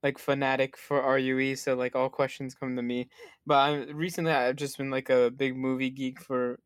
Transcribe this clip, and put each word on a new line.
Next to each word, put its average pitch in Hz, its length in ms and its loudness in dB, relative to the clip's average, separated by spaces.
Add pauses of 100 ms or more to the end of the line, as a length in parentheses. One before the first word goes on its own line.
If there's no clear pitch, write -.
like, 139 160 0
fanatic 135 580 0
for 143 260 0
R 135 160 4
U 131 200 0
E, 135 180 0
so, 131 180 0
like, 123 220 -2
all 131 120 2
questions 131 460 -4
come 127 220 -6
to 123 60 -4
me. 123 260 -4 (360)
But 147 120 4
I'm, 143 400 2
recently, 165 360 -2
I've 131 240 2
just 139 220 -6
been, 135 120 -4
like, 131 200 -2
a 123 200 6
big 131 260 -2
movie 131 340 -2
geek 131 300 -8
for 123 460 -4